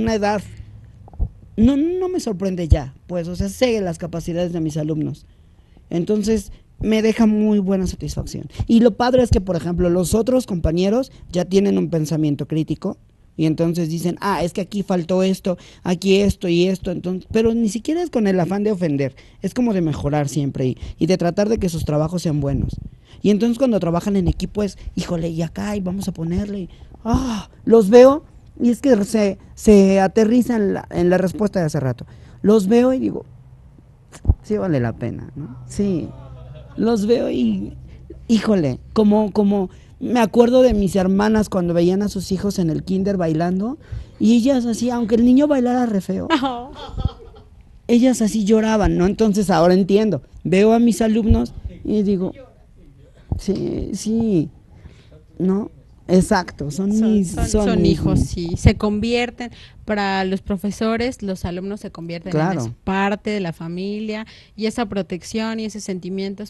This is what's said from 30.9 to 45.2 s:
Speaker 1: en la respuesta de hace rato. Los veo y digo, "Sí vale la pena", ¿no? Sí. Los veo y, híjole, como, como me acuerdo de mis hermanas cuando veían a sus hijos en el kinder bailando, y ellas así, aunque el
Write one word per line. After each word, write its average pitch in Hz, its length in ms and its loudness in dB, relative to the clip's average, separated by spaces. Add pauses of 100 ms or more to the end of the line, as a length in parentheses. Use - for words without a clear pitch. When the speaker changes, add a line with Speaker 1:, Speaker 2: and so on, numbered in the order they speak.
Speaker 1:
en 175 200 2
la 180 80 4
respuesta 190 420 -2
de 165 60 0
hace 151 140 -2
rato. 127 260 -4 (360)
Los 196 260 4
veo 240 260 4
y 262 40 -2
digo, 214 280 -4 (1160)
"Sí 214 140 -4
vale 180 240 0
la 117 140 -2
pena", - 420 -10
¿no? 170 300 -12
Sí. 196 420 -4 (680)
Los 208 300 0
veo 240 240 2
y, 220 440 -2 (540)
híjole, 190 500 2 (140)
como, 208 400 2
como 202 380 2 (300)
me 240 200 0
acuerdo 240 420 2
de 247 120 2
mis 196 220 -2
hermanas 202 520 0
cuando 175 260 -4
veían 180 280 2
a 208 60 -4
sus 190 240 -8
hijos 190 260 -4
en 170 120 0
el 151 140 -4
kinder 196 320 -2
bailando, 180 640 -2 (400)
y 214 180 4
ellas 240 300 2
así, 233 240 -4
aunque 240 260 -2
el 233 80 4